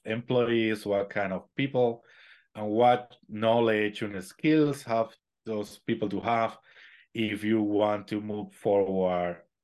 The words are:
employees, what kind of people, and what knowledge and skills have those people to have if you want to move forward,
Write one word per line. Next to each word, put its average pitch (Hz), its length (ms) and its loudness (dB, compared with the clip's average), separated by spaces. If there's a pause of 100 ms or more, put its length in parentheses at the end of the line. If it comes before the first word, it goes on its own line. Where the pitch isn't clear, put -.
employees, 113 840 0
what 101 240 0
kind 98 220 -2
of 92 140 -6 (100)
people, 127 480 0 (500)
and 107 140 -8
what 120 480 2 (140)
knowledge 110 720 2
and 101 200 -8
skills 147 600 0
have 113 240 0 (380)
those 104 420 -6
people 110 220 -2
to 98 100 -4
have 113 380 -2 (560)
if 104 280 -4
you 107 200 2
want 104 480 0
to 107 100 -2
move 104 340 -8
forward, 92 840 0 (260)